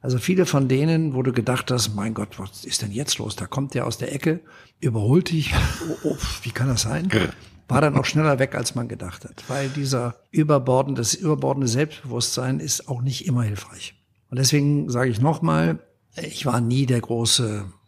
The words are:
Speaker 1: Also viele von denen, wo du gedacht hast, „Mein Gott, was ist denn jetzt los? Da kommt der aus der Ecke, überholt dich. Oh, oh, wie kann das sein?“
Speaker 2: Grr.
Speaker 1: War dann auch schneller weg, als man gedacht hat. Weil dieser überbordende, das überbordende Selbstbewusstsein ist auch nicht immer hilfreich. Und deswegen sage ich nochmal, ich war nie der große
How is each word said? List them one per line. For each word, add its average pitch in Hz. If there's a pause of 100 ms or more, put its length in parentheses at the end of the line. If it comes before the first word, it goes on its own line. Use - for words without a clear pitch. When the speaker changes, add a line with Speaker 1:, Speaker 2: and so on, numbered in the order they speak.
Speaker 1:
Also 127
viele 180
von 135
denen, 156
wo 127
du 131
gedacht 123
hast, 113
„Mein 104
Gott, 104
was -
ist -
denn 104
jetzt 127
los? 107
Da -
kommt 135
der 127
aus 120
der -
Ecke, 156 (400)
überholt 117
dich. 160 (340)
Oh, 156
oh, 151 (240)
wie -
kann 123
das 120
sein?“ 156
Speaker 2:
Grr. 101 (380)
Speaker 1:
War 127
dann 147
auch 135
schneller 147
weg, 135
als -
man 120
gedacht 95
hat. -
Weil 135
dieser 131 (160)
überbordende, 139
das 110
überbordende 139
Selbstbewusstsein 127
ist -
auch 123
nicht 131
immer 123
hilfreich. - (380)
Und 127
deswegen 143
sage 127
ich 107
nochmal, 160 (420)
ich -
war 120
nie 127
der 120
große 113 (220)